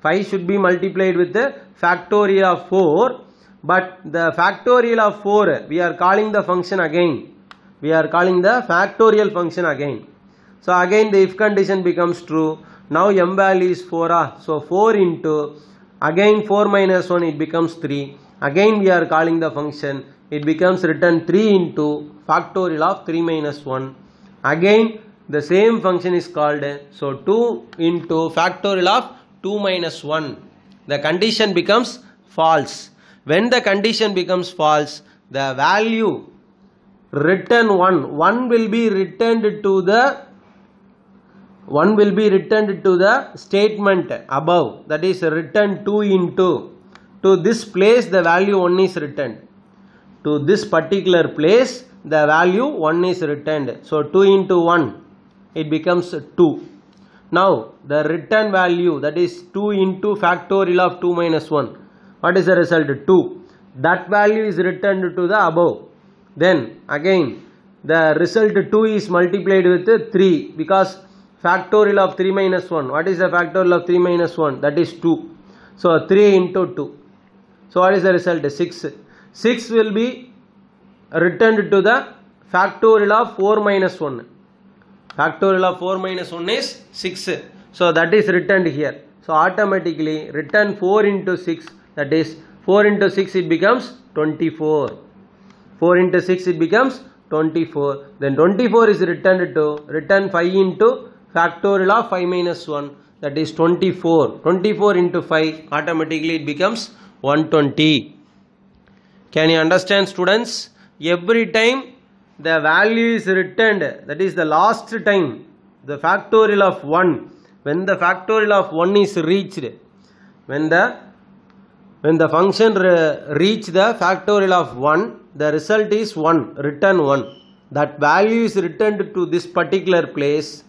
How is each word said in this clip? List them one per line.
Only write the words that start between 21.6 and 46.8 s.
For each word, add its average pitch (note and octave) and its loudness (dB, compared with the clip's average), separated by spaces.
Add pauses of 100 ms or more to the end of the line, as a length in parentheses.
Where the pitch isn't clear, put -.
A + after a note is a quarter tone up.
factorial E3 -2
of F#3+ -2
three E3 -4
minus D#3 -4
one. C3 -8 (480)
Again G3+ 2 (300)
the D3 -2
same G#3 2
function F3+ 0
is E3+ -2
called. D3 -2 (280)
So C#3 -8
two A3 -2 (100)
into E3 -2
factorial F#3 -2
of A#3 -2 (260)
two G#3 -6
minus F3+ -4
one. D3 -6 (500)
The C#3 -4
condition G3+ -2
becomes G3+ 0 (280)
false. D#3+ -2 (340)
When F#3+ 0
the B3 2
condition G#3 0
becomes F3+ -4
false, D3+ 0 (300)
the C3+ -4
value G#3 0 (840)
return F#3+ 2
one, D#3+ 0
one A3 0
will A3+ 2
be A3+ 0
returned G#3+ -2
to F#3+ 2
the, A#3 0 (1400)
one E3 2
will G#3 4
be G#3+ 2
returned G3 0
to F#3 4
the A3 0
statement G3 0 (180)
above, D3+ 0
that D#3 -4
is F#3 -2
return E3+ -2
two G#3 -2
into, F#3 0 (460)